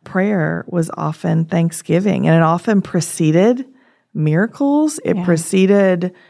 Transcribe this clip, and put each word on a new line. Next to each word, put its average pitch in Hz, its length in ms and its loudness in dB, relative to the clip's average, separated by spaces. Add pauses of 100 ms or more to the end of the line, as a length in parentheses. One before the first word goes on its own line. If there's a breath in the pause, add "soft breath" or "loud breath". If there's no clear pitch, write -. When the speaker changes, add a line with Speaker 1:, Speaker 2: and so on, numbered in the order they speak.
Speaker 1:
prayer 185 640 -2
was 165 280 -2
often 165 480 -2
thanksgiving, 165 840 -2
and 165 80 4
it 165 60 4
often 175 400 0
preceded 180 840 0 (500 soft breath)
miracles. 254 880 0
It 180 120 0
Speaker 2:
Yeah. 180 80 -4
Speaker 1:
preceded 185 880 2 (180 soft breath)